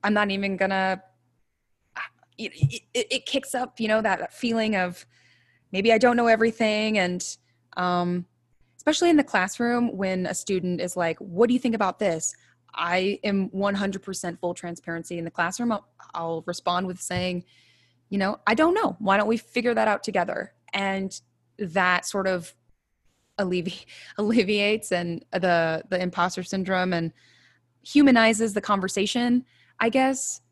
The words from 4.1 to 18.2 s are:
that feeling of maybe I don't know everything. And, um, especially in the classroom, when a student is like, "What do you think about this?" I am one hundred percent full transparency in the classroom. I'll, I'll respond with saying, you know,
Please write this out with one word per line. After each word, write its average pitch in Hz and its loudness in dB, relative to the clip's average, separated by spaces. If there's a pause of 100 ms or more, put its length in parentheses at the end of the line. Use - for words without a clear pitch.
that - -8
feeling 226 -2
of 180 -4 (680)
maybe 196 4
I 226 6
don't 240 6
know 240 4
everything. 220 2
And, 180 0 (520)
um, 175 0 (500)
especially 330 2
in 320 6
the 277 6
classroom, 240 0
when 185 -2
a - -4
student 180 -2
is 180 -4
like, 165 -2
"What 196 0
do 247 4
you 247 2
think 233 0
about 202 -2
this?" 165 -2 (400)
I 185 -2
am 196 0
one 196 -2
hundred 196 -4
percent 180 -8
full 175 -4
transparency 170 -10
in 165 -6
the 165 -8
classroom. 185 -2
I'll, 202 -6 (260)
I'll 165 -6
respond 175 -2
with 180 -8
saying, 180 -4 (680)
you 196 -2
know, 196 -2